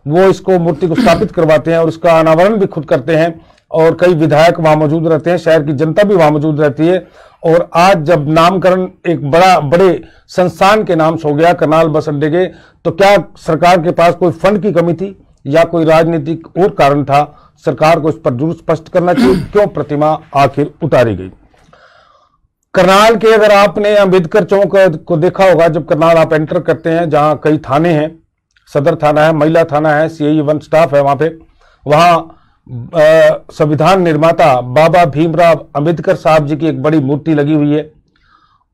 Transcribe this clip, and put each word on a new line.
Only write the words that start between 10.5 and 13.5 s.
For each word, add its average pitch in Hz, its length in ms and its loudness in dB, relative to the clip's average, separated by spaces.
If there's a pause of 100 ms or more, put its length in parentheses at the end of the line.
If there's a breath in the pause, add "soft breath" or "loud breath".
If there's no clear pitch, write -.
के 175 120 -2
नाम 160 200 0
से 156 120 -6
हो 147 60 -2
गया 165 180 2
करनाल 160 360 0
बस 151 200 -4
अड्डे 151 220 -4
के, 180 160 -2 (380 loud breath)
तो 170 60 -4
क्या 196 260 2 (200)
सरकार 175 460 0